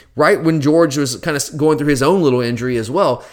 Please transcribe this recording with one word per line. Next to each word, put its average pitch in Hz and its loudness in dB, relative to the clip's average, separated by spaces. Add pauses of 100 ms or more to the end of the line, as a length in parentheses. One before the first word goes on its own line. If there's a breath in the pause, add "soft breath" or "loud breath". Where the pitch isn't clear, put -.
(140 loud breath)
right 165 2
when 160 0
George 151 2
was 131 -4
kinda 156 -6
s-, 143 -6
going 151 0
through 147 -2
his 139 0
own 175 2
little 127 2
injury 120 -4
as 113 -4
well. 156 -2